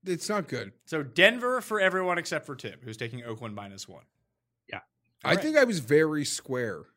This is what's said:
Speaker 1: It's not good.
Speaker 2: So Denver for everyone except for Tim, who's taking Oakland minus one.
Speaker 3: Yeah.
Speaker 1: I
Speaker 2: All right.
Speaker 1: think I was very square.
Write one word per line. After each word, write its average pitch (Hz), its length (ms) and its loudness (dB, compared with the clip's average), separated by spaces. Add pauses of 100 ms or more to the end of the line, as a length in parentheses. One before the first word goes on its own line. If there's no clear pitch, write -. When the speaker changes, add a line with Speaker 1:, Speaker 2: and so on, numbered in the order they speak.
Speaker 1:
It's 180 240 -4
not 202 180 0
good. 113 240 -6 (140)
Speaker 2:
So 156 180 -2
Denver 233 580 4
for 214 200 -4
everyone 185 360 2
except 165 280 -4
for 143 100 -10
Tim, 113 280 -10
who's 113 140 -10
taking 120 280 -8
Oakland 113 300 -10
minus 98 340 -14
one. 85 140 -20 (680)
Speaker 3:
Yeah. 95 80 -10 (440)
Speaker 1:
I 127 60 -2
Speaker 2:
All 165 60 6
right. 190 80 0
Speaker 1:
think 311 140 4
I 285 80 8
was 214 140 -2
very 151 440 4
square. 110 600 -6 (140)